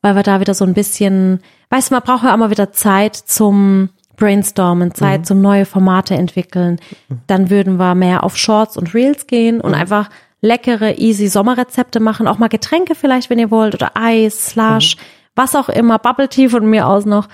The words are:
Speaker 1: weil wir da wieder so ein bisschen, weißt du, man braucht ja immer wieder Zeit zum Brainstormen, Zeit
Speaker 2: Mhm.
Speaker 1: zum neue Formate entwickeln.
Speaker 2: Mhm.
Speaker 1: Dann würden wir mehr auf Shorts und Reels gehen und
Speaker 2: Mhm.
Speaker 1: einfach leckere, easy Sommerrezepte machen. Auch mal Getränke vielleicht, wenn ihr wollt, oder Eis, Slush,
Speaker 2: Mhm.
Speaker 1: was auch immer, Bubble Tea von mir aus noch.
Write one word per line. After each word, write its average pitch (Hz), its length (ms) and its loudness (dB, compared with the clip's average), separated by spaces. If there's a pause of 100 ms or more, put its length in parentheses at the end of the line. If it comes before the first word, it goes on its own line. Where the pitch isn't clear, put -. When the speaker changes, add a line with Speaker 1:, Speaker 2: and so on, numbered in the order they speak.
Speaker 1:
weil 202 140 2
wir 202 80 2
da 196 160 0
wieder 196 140 0
so 190 120 -2
ein 185 80 2
bisschen, 190 680 0 (280)
weißt 262 200 -2
du, 262 60 0
man 247 80 -2
braucht 247 200 -2
ja 247 100 2
immer 220 180 2
wieder 202 200 -2
Zeit 208 440 0
zum 196 720 0 (280)
Brainstormen, 190 760 0
Zeit 147 280 0
Speaker 2:
Mhm. 170 40 -10
Speaker 1:
zum 196 160 2
neue 196 240 2
Formate 190 500 0
entwickeln. 175 640 -2 (300)
Speaker 2:
Mhm. 127 180 -10
Speaker 1:
Dann 185 220 0
würden 190 280 0
wir 180 180 0
mehr 180 280 2
auf - 140 -6
Shorts 220 400 0
und 170 160 -6
Reels 262 340 0
gehen 233 340 0
und 151 100 -2
Speaker 2:
Mhm. - 60 2
Speaker 1:
einfach 202 320 -2 (320)
leckere, 226 580 0
easy 208 280 0
Sommerrezepte 240 720 -2
machen. 220 280 0
Auch - 100 -2
mal 226 120 2
Getränke 330 460 -2
vielleicht, 254 340 -2
wenn 233 100 0
ihr 220 120 0
wollt, 220 240 0
oder - 200 -4
Eis, 220 540 -2
Slush, 220 460 0
Speaker 2:
Mhm. - 40 -20 (360)
Speaker 1:
was 262 200 0
auch 277 140 -2
immer, 233 300 2
Bubble 240 300 -2
Tea 262 200 2
von 220 180 0
mir 214 200 2
aus 202 180 0
noch. 208 280 0